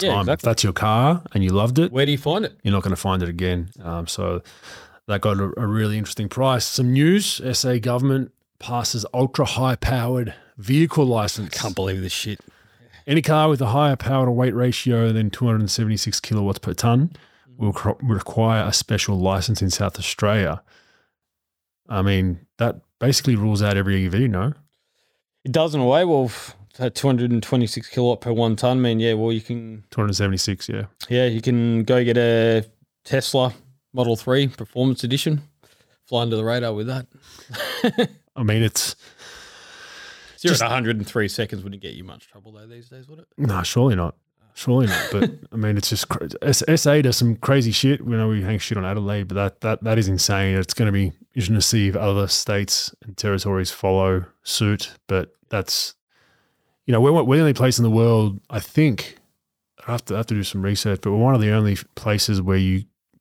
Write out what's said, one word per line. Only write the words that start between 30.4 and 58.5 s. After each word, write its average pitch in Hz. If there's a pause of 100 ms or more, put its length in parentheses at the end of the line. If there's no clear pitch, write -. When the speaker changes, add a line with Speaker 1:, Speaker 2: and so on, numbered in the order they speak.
Speaker 2:
yeah. 107 (240)
Speaker 1:
Yeah, 123
you 113
can 117
go 123
get 120
a 117 (400)
Tesla 127 (400)
Model 117
three 131
Performance 123
Edition, 143 (640)
fly 120
under 113
the 110
radar 117
with 107
that. 127 (1160)
<laughs> -
Speaker 2:
I 135
mean, 110
it's - (1400)
Speaker 1:
Zero -
Speaker 2:
just 120
Speaker 1:
to 113
a 113
hundred 117
in 101
three 107
seconds 101
wouldn't 98
get 67
you 87
much -
trouble, 104
though, 107
these 120
days, 131
would 156
it? - (100)
Speaker 2:
No, 104
surely 120
not. 85 (400)
Surely 127
not. 92
But, 101 (120)
Speaker 1:
<laughs> -
Speaker 2:
I 113
mean, 107
it's -
just -
cra-, 82 (120)
S-, -
S 156
A 147
does 123
some 117
crazy 131
shit. 135
We 117
know 110
we 107
hang 104
shit 104
on 92
Adelaide, 101
but 95
that, 101
that, 110
that 110
is 98
insane. 98
It's 92
gonna 107
be 98 (220)
interesting 110
to 98
see 104
if 95
other 98
states - (100)
and 107
territories 98
follow 95 (180)
suit. - (160)
But 92 (140)
that's, - (920)
you 127
know, 113
we're, 143 (100)
we're 127
the 160
only 147
place 127
in 120
the 113
world, 110
I 107